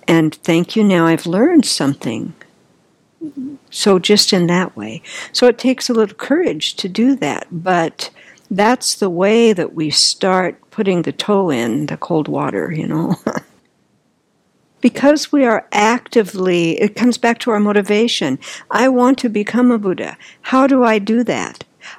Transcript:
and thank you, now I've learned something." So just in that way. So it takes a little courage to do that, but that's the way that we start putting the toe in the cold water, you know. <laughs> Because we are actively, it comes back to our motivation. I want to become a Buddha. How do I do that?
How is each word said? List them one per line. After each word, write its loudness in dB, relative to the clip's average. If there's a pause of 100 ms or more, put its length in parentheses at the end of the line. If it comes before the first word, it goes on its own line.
and 2
thank -2
you, 4
now 4
I've 0
learned 4
something." -4 (1400)
So 2
just 2
in 2
that -2
way. -12 (320)
So 4
it 4
takes -2
a -2
little 0
courage -2
to -6
do 2
that, -6
but -4 (420)
that's 0
the -2
way 2
that -4
we -4
start 0 (160)
putting 0
the -4
toe 0
in -2
the -8
cold -2
water, -4
you -6
know. -4 (100)
<laughs> - (1600)
Because 2
we 2
are 0
actively, 0
it -2
comes 0
back 0
to -2
our 2
motivation. 0 (320)
I 2
want 4
to -2
become 0
a 2
Buddha. -6 (240)
How 2
do 4
I 4
do 0
that? -6 (340)